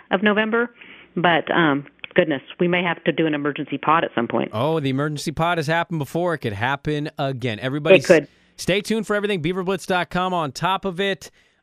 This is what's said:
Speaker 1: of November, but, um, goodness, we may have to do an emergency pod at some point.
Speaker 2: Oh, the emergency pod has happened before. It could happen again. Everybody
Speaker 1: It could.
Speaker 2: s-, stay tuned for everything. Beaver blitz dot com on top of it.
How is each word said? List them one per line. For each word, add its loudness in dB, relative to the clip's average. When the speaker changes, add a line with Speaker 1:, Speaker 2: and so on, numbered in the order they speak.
Speaker 1:
of 0
November, 2
but, 2
um, 2
goodness, 2
we 2
may 2
have -4
to 0
do 0
an 0
emergency -4
pod 2
at -4
some 0
point. -2
Speaker 2:
Oh, 0
the -2
emergency -2
pod 0
has -2
happened 0
before. -2
It -6
could -4
happen -4
again. -4
Everybody 4
Speaker 1:
It 2
could. 8
Speaker 2:
s-, -18
stay 0
tuned -2
for 0
everything. -2
Beaver -2
blitz -4
dot 0
com -2
on -2
top -2
of -6
it. -4